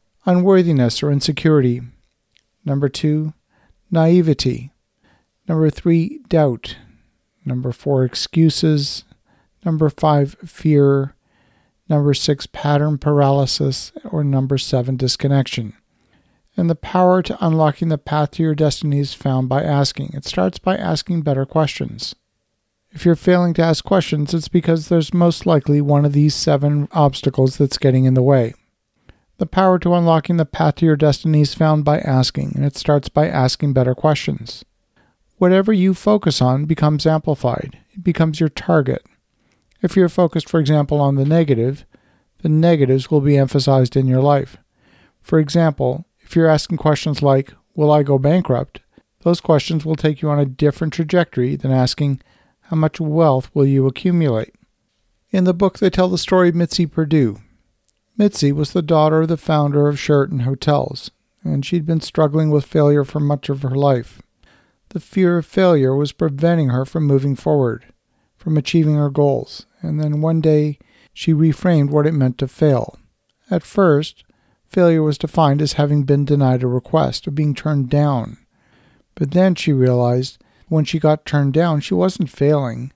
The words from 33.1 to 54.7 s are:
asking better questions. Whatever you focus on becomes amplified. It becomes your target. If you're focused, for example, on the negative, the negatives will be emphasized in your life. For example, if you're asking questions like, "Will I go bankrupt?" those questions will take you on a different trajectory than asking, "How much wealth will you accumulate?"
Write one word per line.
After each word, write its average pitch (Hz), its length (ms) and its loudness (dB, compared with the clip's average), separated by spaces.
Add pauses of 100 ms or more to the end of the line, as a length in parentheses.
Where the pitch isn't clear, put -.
asking 135 460 -2
better 127 200 0
questions. - 680 -4 (760)
Whatever 190 340 2
you 190 200 2
focus 202 480 0
on 131 220 2
becomes 151 420 0
amplified. 151 760 -4 (120)
It 190 100 -18
becomes 160 380 0
your 160 80 2
target. 143 580 -2 (760)
If 185 160 0
you're 175 100 4
focused, 170 400 -2
for 165 140 0
example, 147 400 0
on 139 140 2
the 135 100 0
negative, 143 600 0 (580)
the 170 40 -2
negatives 151 640 2
will 151 80 4
be 143 180 2
emphasized 131 600 2
in 131 100 2
your 127 140 2
life. 143 340 0 (680)
For - 160 0
example, 151 680 0 (160)
if - 120 -20
you're 165 140 4
asking 156 300 0
questions 151 440 -2
like, 135 320 0 (220)
"Will 151 160 2
I 151 120 4
go 139 140 0
bankrupt?" 139 640 0 (440)
those 170 180 0
questions 160 420 0
will 160 140 -4
take 156 240 -2
you 151 80 -2
on 147 100 0
a 143 60 2
different 143 480 -2
trajectory 151 640 -2
than 135 140 -4
asking, 131 500 -2 (400)
"How - 160 -6
much 156 240 -2
wealth 151 520 0
will 143 140 2
you 135 180 2
accumulate?" 139 680 -2 (760)